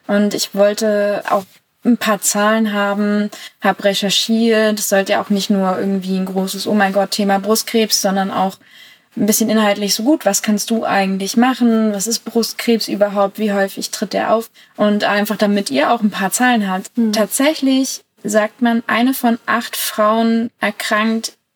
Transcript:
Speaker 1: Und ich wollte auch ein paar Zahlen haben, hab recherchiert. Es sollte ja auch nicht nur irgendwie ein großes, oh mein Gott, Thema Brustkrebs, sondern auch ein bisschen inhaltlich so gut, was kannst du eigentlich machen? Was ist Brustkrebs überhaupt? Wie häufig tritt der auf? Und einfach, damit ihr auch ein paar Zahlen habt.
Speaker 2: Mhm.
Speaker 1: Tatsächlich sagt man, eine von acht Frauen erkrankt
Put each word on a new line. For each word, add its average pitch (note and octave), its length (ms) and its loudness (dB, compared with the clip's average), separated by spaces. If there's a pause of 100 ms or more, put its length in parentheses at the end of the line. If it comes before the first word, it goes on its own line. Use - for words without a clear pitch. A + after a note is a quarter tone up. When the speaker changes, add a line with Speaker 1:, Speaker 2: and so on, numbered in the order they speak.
Speaker 1:
Und G3+ 280 2
ich - 200 -4
wollte G#3 760 0
auch D#3 160 0 (380)
ein A#3+ 140 4
paar G#3 240 0
Zahlen G#3+ 520 2
haben, G#3 580 0 (300)
hab F#3+ 220 0
recherchiert. G#3+ 920 2
Es G#3 120 -6
sollte G3 240 0
ja G3+ 100 0
auch - 60 -6
nicht G3 200 0
nur F#3+ 300 0
irgendwie F#3+ 380 -2
ein F#3 80 -2
großes, F#3+ 420 -4
oh G#3+ 80 0
mein G3 180 2
Gott, G3 180 0
Thema G3 280 0
Brustkrebs, A3 640 0
sondern G3 280 0
auch F#3+ 280 -2 (600)
ein - 80 0
bisschen G#3+ 240 2
inhaltlich G#3 440 0
so A3 100 -4
gut, D4+ 220 2
was G3 160 0
kannst G#3 280 -2
du A3+ 160 0
eigentlich G3 500 -2
machen? A#3 580 2
Was G3 140 -4
ist A#3 160 -4
Brustkrebs A3+ 640 -2
überhaupt? G3+ 520 0
Wie G#3+ 120 0
häufig G3 400 -2
tritt - 220 -6
der G3+ 200 0
auf? A3+ 160 0 (280)
Und G#3 260 2
einfach, G3+ 320 0
damit G3+ 340 0
ihr C#4 220 2
auch A#3 100 0
ein G#3 100 0
paar G3 200 -4
Zahlen A#3+ 380 2
habt. F#3 280 -6
Speaker 2:
Mhm. A3+ 140 2
Speaker 1:
Tatsächlich C4 920 0 (200)
sagt G#3 380 -2
man, A#3 260 2
eine A#3+ 260 2
von A#3+ 320 0
acht A3+ 300 -2
Frauen A3+ 760 0 (120)
erkrankt A3 720 -2 (220)